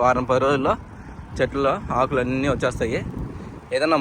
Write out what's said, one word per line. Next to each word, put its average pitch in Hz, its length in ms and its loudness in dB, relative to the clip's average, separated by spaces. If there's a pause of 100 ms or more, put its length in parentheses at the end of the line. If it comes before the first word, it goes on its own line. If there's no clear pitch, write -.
వారం 123 260 4
పది 127 140 4
రోజుల్లో 139 280 2 (680)
చెట్లలో 135 340 2 (260)
ఆకులన్నీ 131 540 0
వచ్చేస్తాయి. 123 480 -2 (760)
ఏదైనా 151 260 2